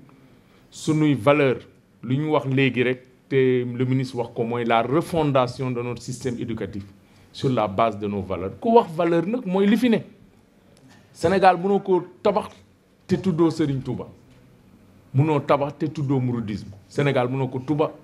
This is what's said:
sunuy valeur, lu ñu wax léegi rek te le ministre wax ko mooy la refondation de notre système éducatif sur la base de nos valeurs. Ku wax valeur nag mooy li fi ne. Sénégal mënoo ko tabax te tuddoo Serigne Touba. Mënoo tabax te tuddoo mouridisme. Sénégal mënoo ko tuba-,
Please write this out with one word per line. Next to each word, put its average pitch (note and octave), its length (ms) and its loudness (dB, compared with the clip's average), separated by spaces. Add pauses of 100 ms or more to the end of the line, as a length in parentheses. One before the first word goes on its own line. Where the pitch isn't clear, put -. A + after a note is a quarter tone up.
(680)
sunuy D3+ 460 0
valeur, C3+ 420 2 (460)
lu B2+ 140 0
ñu D#3 140 -2
wax C#3+ 140 2
léegi C3 380 2
rek B2+ 180 0 (260)
te C3 380 2
le B2 200 -4
ministre C3 320 -2
wax A#2 160 -6
ko B2 120 -4
mooy A#2+ 180 -4
la A#2 200 4
refondation C3+ 880 0
de A#2+ 100 -6
notre A#2+ 200 -8
système - 380 -8
éducatif G#2+ 440 -8 (500)
sur - 160 -4
la A2+ 180 2
base G#2+ 320 0
de G#2 80 -4
nos G2+ 140 -4
valeurs. F#2 400 -8
Ku A3+ 140 -2
wax A3+ 200 4
valeur E3+ 300 0
nag A3+ 200 -4
mooy F#3+ 220 0
li G#3+ 80 4
fi B3 140 2
ne. G#3+ 80 4 (1120)
Sénégal F3+ 460 4
mënoo G3 220 0
ko F#3 260 0 (160)
tabax G3+ 280 0 (580)
te F#3 80 0
tuddoo E3+ 340 2
Serigne C#3+ 320 -2
Touba. - 260 -8 (1080)
Mënoo D3 260 4
tabax C#3+ 400 0
te D#3+ 80 -4
tuddoo C#3 320 -2
mouridisme. A2 520 -4 (160)
Sénégal C3+ 420 0
mënoo C3 180 -4
ko C3 120 -8
tuba-, D3+ 320 -2 (120)